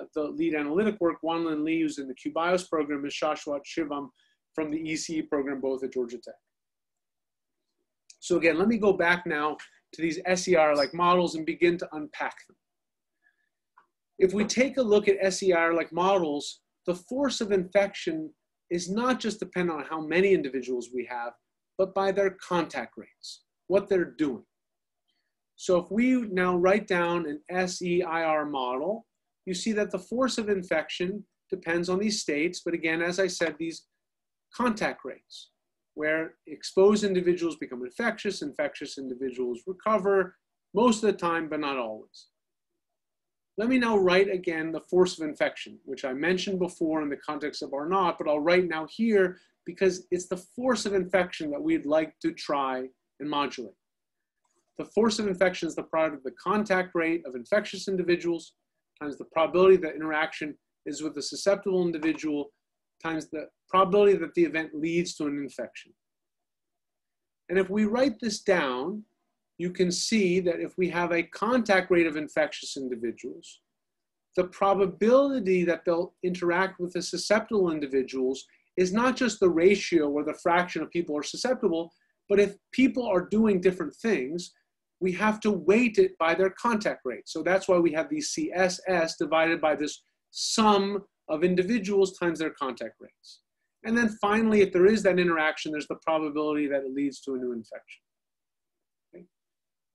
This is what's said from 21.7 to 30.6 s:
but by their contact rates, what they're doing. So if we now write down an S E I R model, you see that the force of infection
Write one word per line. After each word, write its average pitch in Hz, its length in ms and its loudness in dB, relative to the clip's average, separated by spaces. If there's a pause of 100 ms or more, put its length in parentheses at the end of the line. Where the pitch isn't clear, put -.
but 190 160 0
by 196 180 2
their 190 200 2
contact 160 680 -4
rates, - 460 -20 (240)
what 196 200 2
they're 170 300 0
doing. 135 260 -4 (1120)
So 180 220 2
if 170 120 -4
we 247 320 2 (100)
now 180 240 2
write 190 320 2
down 175 400 0
an 151 220 -8
S 180 320 -4
E 175 220 0
I 165 200 -2
R 156 220 0
model, 143 600 -4 (400)
you 185 80 -6
see 220 200 -4
that 202 180 -2
the 190 80 -4
force 240 380 -2
of 208 120 -4
infection 180 760 -4 (260)